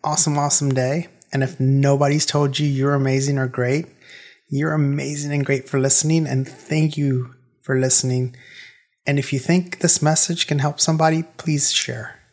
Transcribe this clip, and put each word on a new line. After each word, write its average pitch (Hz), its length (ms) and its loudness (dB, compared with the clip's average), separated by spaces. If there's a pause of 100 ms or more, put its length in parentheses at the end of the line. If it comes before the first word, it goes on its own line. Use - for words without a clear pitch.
awesome, 151 340 0
awesome 143 360 0
day. 131 340 -2 (240)
And 135 120 0
if 160 160 -6
nobody's 139 640 4
told 143 340 0
you 151 80 0
you're 139 260 0
amazing 135 440 0
or 131 100 -2
great, 127 400 -2 (600)
you're 151 240 -2
amazing 143 580 -2
and 143 140 0
great 135 240 -2
for 139 100 0
listening. 151 480 2
And 131 200 0
thank 156 500 -2
you 131 360 -2 (280)
for 131 180 -2
listening. 127 560 0 (720)
And 143 120 0
if 135 140 -4
you 135 80 -2
think 180 400 0
this - 220 2
message 160 440 0
can 147 140 -2
help 147 220 -2
somebody, 160 420 2 (140)
please 147 340 -2
share. - 480 -6 (140)